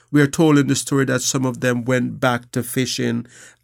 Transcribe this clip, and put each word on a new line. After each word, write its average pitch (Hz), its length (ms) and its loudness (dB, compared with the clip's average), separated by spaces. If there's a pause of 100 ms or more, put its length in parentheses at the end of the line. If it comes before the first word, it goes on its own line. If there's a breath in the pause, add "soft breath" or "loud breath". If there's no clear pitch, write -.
We 147 120 4
are 143 60 6
told 151 300 4
in 139 100 4
the 135 80 0
story 139 300 -2
that 127 160 -2
some 131 240 -2
of 120 140 -4
them 123 240 -2
went 123 380 -2
back 123 300 0
to 120 120 -4
fishing 120 640 -4 (360 loud breath)